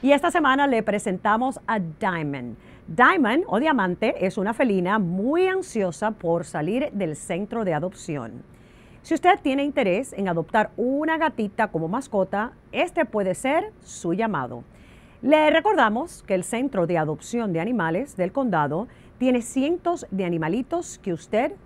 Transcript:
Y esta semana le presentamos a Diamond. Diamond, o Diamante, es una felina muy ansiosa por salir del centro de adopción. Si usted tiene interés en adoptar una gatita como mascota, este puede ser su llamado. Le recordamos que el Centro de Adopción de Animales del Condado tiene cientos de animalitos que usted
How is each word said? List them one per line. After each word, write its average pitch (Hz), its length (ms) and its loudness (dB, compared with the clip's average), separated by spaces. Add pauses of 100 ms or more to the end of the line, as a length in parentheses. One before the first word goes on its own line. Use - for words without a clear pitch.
Y 269 100 4
esta 285 180 4
semana 285 380 2
le 226 160 2
presentamos 208 800 -2
a 226 140 -2
Diamond. 151 800 -4 (300)
Diamond, 277 600 4
o 190 100 0
Diamante, 220 680 2
es 185 120 0
una 208 160 0
felina 202 460 2
muy 220 480 2
ansiosa 214 640 -2
por 170 320 0
salir 202 480 -2
del 170 240 -4
centro 208 480 -4
de 175 100 0
adopción. 147 720 -6 (580)
Si - 120 -2
usted 370 280 4
tiene 277 220 0
interés 262 480 0
en 196 160 -4
adoptar 175 480 0
una 285 420 0
gatita 226 520 -2
como 160 180 -4
mascota, 208 640 -2 (220)
este 320 320 0
puede 190 280 0
ser 330 380 0 (100)
su - 320 -6
llamado. 160 520 -4 (560)
Le 302 280 4
recordamos 285 760 2
que 196 80 0
el 185 80 0
Centro 226 420 -2
de 170 120 0
Adopción 165 560 -2
de 160 80 -2
Animales 208 560 -2
del 185 160 -2
Condado 175 560 0 (300)
tiene 254 220 2
cientos 330 680 -2
de 190 140 -2
animalitos 175 760 -2
que 185 140 -6
usted 233 400 -2 (120)